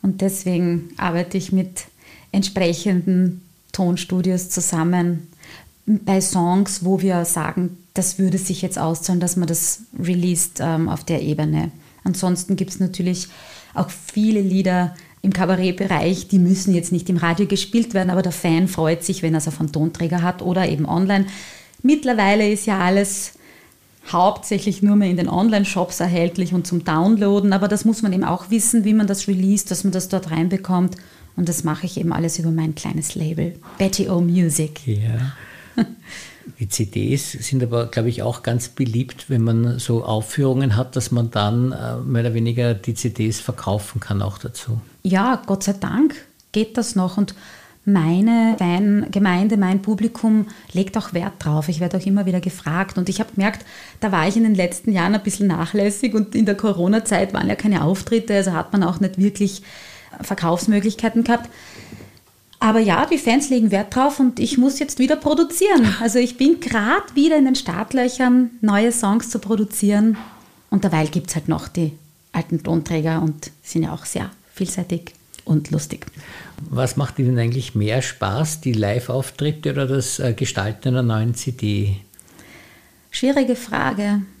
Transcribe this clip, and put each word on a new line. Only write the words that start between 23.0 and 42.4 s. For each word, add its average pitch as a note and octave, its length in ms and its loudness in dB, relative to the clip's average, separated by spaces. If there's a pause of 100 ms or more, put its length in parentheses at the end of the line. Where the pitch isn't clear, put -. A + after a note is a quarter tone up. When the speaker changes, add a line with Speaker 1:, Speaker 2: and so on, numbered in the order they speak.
Speaker 1:
hauptsächlich G3 720 0
nur G3+ 140 6
mehr G3+ 140 4
in F3 80 2
den F3 100 0
Online-Shops G3 720 0
erhältlich E3+ 540 0
und F3+ 140 0
zum E3+ 180 -2
Downloaden, G3+ 680 4
aber F#3+ 160 2
das G#3 160 0
muss A3 180 2
man G3+ 120 0
eben F#3 100 0
auch E3+ 260 -4
wissen, A3 360 2
wie G#3+ 80 4
man G#3+ 140 4
das G3 200 -2
released, G3 440 0
dass F3+ 120 -4
man G3 80 2
das F#3 160 -4
dort F3+ 240 -4
reinbekommt. F3+ 640 0 (400)
Und F3 140 0
das D#3+ 140 -4
mache D#3 220 -2
ich E3 140 -6
eben E3 140 -2
alles E3 260 -2
über E3 120 0
mein D#3 240 -2
kleines - 400 -6
Label, D#3+ 400 -4 (220)
Betty G3 320 0
O F3 120 2
Music. E3+ 640 0
Speaker 2:
Ja. A2+ 480 -2 (420)
<laughs> A#3 100 2 (760)
Die G#2 80 -4
C - 180 -2
Ds G#2+ 460 -2 (160)
sind C3 140 0
aber, A#2 240 0
glaub A2+ 220 -2
ich, A#2 160 -2
auch A#2 180 -4
ganz A#2+ 280 -2
beliebt, B2 600 -4
wenn A#2+ 140 2
man A#2 340 2
so A#2 260 -2
Aufführungen B2+ 720 0
hat, B2+ 200 -2
dass - 160 -2
man A#2 180 0
dann, A#2 420 0
äh, A#2+ 260 -8
mehr B2 240 -2
oder A#2 120 0
weniger A#2 400 0